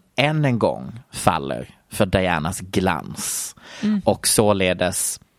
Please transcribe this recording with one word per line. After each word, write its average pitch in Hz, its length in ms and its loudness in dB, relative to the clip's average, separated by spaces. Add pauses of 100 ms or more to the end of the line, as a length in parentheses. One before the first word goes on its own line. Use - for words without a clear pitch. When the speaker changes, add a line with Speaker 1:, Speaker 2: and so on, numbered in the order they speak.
(160)
Speaker 1:
än 151 300 2
en 120 140 2
gång 67 400 -2 (120)
faller 67 580 0 (220)
för - 140 2
Dianas 90 540 0
glans - 960 -4 (260)
Speaker 2:
Mm. 208 240 0
Speaker 1:
och - 220 0
således, 95 920 2 (200)